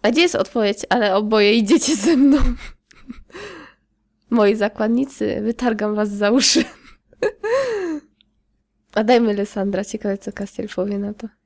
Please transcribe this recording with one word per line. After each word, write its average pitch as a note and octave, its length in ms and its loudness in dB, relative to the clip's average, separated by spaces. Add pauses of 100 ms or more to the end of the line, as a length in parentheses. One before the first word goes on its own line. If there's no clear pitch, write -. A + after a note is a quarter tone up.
A A3 80 2
gdzie B3 100 2
jest F4 140 2
odpowiedź, G#3 440 0 (100)
ale G#3 280 2
oboje G#3+ 380 4
idziecie A#3 420 2
ze C#4+ 200 2
mną? C#4 220 6 (1000)
<laughs> - 920 -20
Moi G#3+ 260 2
zakładnicy, A3 880 -2
wytargam G#3+ 520 -4
was G#3 160 -2
za G#3 200 0
uszy. - 340 2 (1200)
<laughs> - 1080 -14
A G#3+ 100 0
dajmy A#3 300 4
Lysandra, G3+ 500 -4
ciekawe, G3+ 340 -6
co G3+ 140 -12
Castiel G3+ 440 -10
powie G3+ 220 -4
na G3+ 160 -8
to. G#3 140 -14 (180)